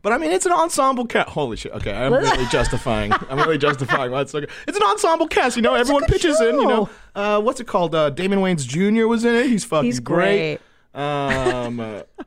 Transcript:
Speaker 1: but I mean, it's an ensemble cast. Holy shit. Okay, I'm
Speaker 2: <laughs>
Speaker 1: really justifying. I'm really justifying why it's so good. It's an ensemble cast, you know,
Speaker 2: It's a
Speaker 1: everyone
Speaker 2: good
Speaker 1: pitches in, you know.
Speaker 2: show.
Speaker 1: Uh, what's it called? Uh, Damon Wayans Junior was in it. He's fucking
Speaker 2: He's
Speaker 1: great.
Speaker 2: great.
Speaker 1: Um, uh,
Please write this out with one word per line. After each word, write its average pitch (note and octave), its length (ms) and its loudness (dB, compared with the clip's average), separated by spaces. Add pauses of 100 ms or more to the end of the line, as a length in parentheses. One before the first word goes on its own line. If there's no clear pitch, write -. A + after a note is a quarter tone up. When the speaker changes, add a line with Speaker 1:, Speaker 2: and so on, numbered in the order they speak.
Speaker 1:
but G#3 100 0
I A#3+ 60 0
mean, D#4+ 120 -2
it's F#4 160 0
an F4 60 2
ensemble C4+ 540 0
cast. G#3 240 0
Holy B2+ 260 -4
shit. - 160 -12
Okay, G#2+ 200 -6
I'm B2 220 0
Speaker 2:
<laughs> D#4+ 120 2
Speaker 1:
really - 200 0
justifying. A2+ 680 0 (160)
I'm E3 100 -6
really D#3 200 2
justifying C3+ 540 -2
why C#3 80 -2
it's C3+ 100 -4
so D3+ 80 -6
good. D3 120 -8 (180)
It's F4 80 -6
an G#4 80 2
ensemble E4+ 420 2
cast, C#4 300 2
you A3+ 60 0
know, A#3+ 120 4
Speaker 2:
It's A#3 40 2
a - 20 2
Speaker 1:
everyone C#4+ 220 2
Speaker 2:
good E4 100 2
Speaker 1:
pitches F4 280 2
in, A#3 140 2
you G#4 140 2
know. A3 180 2
Speaker 2:
show. - 40 -14 (300)
Speaker 1:
Uh, G#3 200 2
what's B3 180 -2
it A3+ 80 -10
called? E3+ 300 0
Uh, D3+ 140 4
Damon F#3+ 280 0
Wayans F3+ 260 0
Junior G#3 440 2
was A3+ 160 0
in A#3 100 4
it. A#3+ 120 2
He's A3 180 2
fucking D#3 220 0
Speaker 2:
He's A#3+ 120 -2
Speaker 1:
great. E3+ 640 0 (340)
Speaker 2:
great. C3+ 80 -8
Speaker 1:
Um, B2+ 760 -4
uh, G#2+ 220 -10 (240)